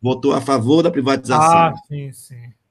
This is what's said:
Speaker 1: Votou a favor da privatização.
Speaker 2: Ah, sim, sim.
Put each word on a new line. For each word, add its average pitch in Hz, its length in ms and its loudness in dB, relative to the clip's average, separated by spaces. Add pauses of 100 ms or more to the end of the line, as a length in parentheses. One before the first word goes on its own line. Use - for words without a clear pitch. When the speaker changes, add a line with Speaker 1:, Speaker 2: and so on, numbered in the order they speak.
Speaker 1:
Votou 127 320 -2
a - 80 -2
favor 131 400 2
da 170 120 0
privatização. 135 520 0
Speaker 2:
Ah, 165 300 2 (140)
sim, 143 240 -12
sim. 120 400 -20 (180)